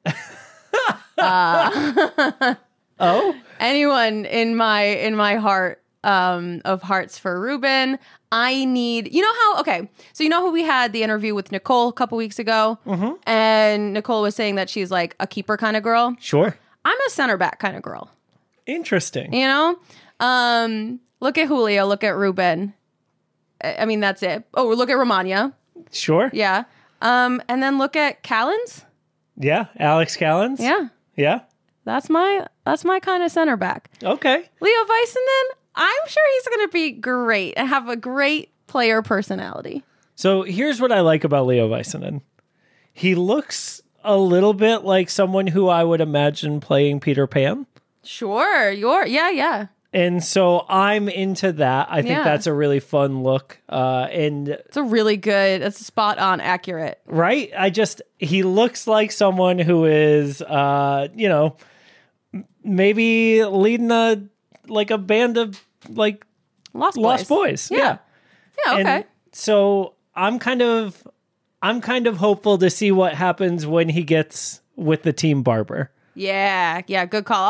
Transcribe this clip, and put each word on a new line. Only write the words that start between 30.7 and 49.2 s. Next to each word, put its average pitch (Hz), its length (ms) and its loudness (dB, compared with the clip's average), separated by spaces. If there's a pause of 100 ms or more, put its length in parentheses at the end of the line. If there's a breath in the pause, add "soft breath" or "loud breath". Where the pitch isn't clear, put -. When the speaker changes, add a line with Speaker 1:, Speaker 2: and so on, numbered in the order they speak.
Speaker 1:
Yeah. 156 260 0 (440)
Speaker 2:
That's 240 240 -4
my, 370 360 0 (200)
that's 302 180 -2
my 370 160 0
kind 370 240 -2
of 339 80 -2
center 320 240 0
back. 185 340 -6 (140)
Speaker 1:
Okay. 277 400 0 (160)
Speaker 2:
Leo 453 240 2
Väisänen, 508 600 0 (320)
I'm 480 320 0
sure 605 160 0 (100)
he's 508 140 -2 (100)
gonna 427 100 0
be 320 240 -2
great 226 640 -2
and 254 140 -2
have 262 180 -2
a 240 80 -6
great 277 560 -4 (160)
player 226 340 0
personality. 196 840 -6 (320)
Speaker 1:
So 190 280 2
here's 226 380 -2
what 247 100 2
I 208 80 4
like 160 240 4
about 143 240 2
Leo 120 220 2
Väisänen. 113 520 -6 (720)
He 185 240 0
looks 196 680 -4 (220)
a 208 140 2
little 190 360 4
bit 220 300 2
like 185 260 2
someone 190 380 0
who 185 220 2
I 170 160 4
would 165 160 2
imagine 147 580 0
playing 143 400 2
Peter 139 260 0
Pan. 151 400 -2 (380)
Speaker 2:
Sure. 294 640 0
You're, 226 380 0
yeah, 311 220 0